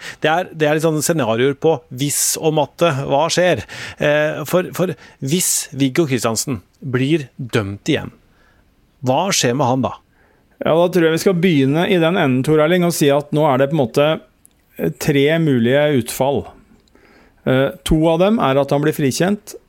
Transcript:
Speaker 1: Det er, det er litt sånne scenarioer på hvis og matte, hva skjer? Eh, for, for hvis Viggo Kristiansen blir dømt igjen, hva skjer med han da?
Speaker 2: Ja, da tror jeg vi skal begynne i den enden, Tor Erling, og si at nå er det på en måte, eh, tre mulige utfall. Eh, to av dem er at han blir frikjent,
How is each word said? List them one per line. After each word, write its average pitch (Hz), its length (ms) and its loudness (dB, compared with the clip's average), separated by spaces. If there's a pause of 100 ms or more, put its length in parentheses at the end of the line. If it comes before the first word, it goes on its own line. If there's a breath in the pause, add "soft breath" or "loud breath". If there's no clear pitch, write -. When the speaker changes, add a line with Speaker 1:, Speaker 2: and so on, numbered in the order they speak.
(200 loud breath)
Speaker 1:
Det 147 80 0
er, 175 240 0
det 156 160 -2
er 151 80 2
litt 151 80 0
sånne 156 220 0
scenarioer 135 500 0
på 160 220 0 (180)
hvis 135 460 -2
og 156 160 0
matte, 165 320 0 (160)
hva 143 260 0
skjer? 170 320 0 (400 loud breath)
Eh, 151 460 0
for, 180 240 0
for 170 240 -4 (240 loud breath)
hvis 147 500 -2
Viggo 135 380 0
Kristiansen 117 500 -4 (240)
blir 135 460 -2 (100)
dømt 107 480 -6
igjen, 120 240 -4 (880 soft breath)
hva 143 300 0
skjer 123 240 0
med 131 160 2
han 131 140 -2
da? 95 80 -6 (720 soft breath)
Speaker 2:
Ja, 143 80 2
da 170 160 4
tror 175 160 2
jeg 160 100 2
vi 170 60 -4
skal 190 160 2
begynne 160 500 2
i 180 140 2
den 165 160 0
enden, 131 280 2
Tor 156 180 2
Erling, 175 240 2
og 165 100 -2
si 143 160 4
at 143 220 0
nå 151 100 2
er 131 160 2
det 139 100 2
på 160 60 0
en 139 60 2
måte, 147 240 2 (720)
eh, 170 220 -2
tre 139 260 2 (140)
mulige 139 640 2
utfall. 131 420 -2 (1000 soft breath)
Eh, 135 240 2 (160)
to 160 240 2
av 165 100 2
dem 208 240 2
er 135 160 2
at 143 140 0
han 143 100 0
blir 151 140 0
frikjent, 165 580 -2 (140)